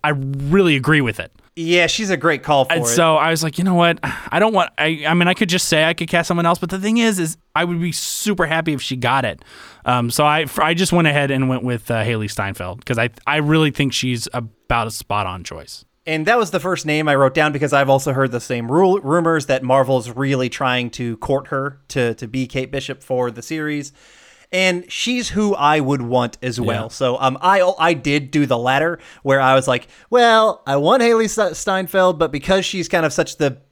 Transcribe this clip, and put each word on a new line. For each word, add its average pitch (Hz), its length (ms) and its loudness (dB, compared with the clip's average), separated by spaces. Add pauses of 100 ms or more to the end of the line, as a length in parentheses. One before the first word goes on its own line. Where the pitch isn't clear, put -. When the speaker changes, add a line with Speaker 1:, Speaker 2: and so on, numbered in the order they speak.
Speaker 1:
I 151 80 0
really 143 640 2
agree 147 240 4
with 117 200 -2
it. 85 120 -10 (240)
Speaker 2:
Yeah, 170 320 2
she's 214 220 -2
a 180 60 2
great 147 260 0
call 143 220 4
for 131 80 -2
Speaker 1:
And 165 120 0
Speaker 2:
it. - 40 -2
Speaker 1:
so 160 280 4
I 156 140 2
was 160 120 0
like, 160 160 -4
"You 175 60 0
know 185 100 2
what? 170 280 4
I - 360 -6
don't 220 160 2
want, 185 240 2
I, 151 280 -2
I 156 80 2
mean, 175 140 4
I 180 60 2
could 208 140 0
just 180 200 -2
say 156 160 4
I 165 100 2
could 170 140 -6
cast 170 200 0
someone 170 180 0
else, 175 120 2
but 175 120 -6
the 190 80 -4
thing 214 200 0
is, 226 200 2
is 160 180 -4 (180)
I 160 100 2
would 175 160 -2
be 170 120 -2
super - 540 -2
happy 160 260 -2
if 135 80 -4
she - 160 -6
got 127 280 0
it." 92 200 -8 (400)
Um, 120 260 0
so 147 140 2
I, 151 220 2 (120)
I 156 160 2
just 175 180 0
went 170 160 4
ahead 143 220 0
and 131 180 0
went 127 140 -2
with, 123 280 -6
uh, 113 140 0
Hailee 110 260 -2
Steinfeld 98 560 -8
'cause 123 120 -4
I, 120 120 0 (160)
I 147 120 0
really 156 340 2
think 135 200 -2
she's 123 400 -4
about 117 540 -4
a 113 40 -8
spot-on 92 540 -6
choice. - 400 -16 (220)
Speaker 2:
And 156 200 -4
that 233 120 4
was 196 120 0
the 180 100 -2
first 165 260 -4
name 151 220 0
I 147 80 4
wrote 135 180 4
down 151 180 2
because 143 200 -2
I've 139 180 2
also 135 220 2
heard 131 180 0
the 120 100 -4
same 120 300 -6
ru-, 185 300 4
rumors 160 460 0
that 131 160 0
Marvel's 131 480 2
really 127 380 -2
trying 123 420 -2
to 120 280 -8
court - 300 -4
her 139 400 -6
to, 120 260 -2
to 117 140 -12
be 127 180 -4
Kate 131 240 -8
Bishop 135 320 -10
for 123 280 -2
the 117 120 -16
series. 151 500 -8 (600)
And 185 380 0
she's 247 380 -4
who 208 260 0
I 147 240 2
would 135 240 -2
want 120 400 -2
as 123 180 -6
well. 113 240 -2
Speaker 1:
Yeah. 113 40 -12
Speaker 2:
So, 123 320 -2
um, 139 200 0
I, 190 200 4 (180)
I 165 160 2
did 143 380 -2
do 147 140 2
the 123 120 0
latter 139 400 0 (240)
where 135 180 2
I 131 140 4
was 135 140 2
like, 123 180 0 (240)
"Well, 226 560 4
I 139 100 0
want 196 280 4
Hailee 226 260 2
Ste-, 190 260 0
Steinfeld, 185 640 0
but 160 140 0
because 185 340 0
she's 180 220 -6
kind 165 180 2
of 143 60 0
such - 240 -4
the 139 220 -2 (140)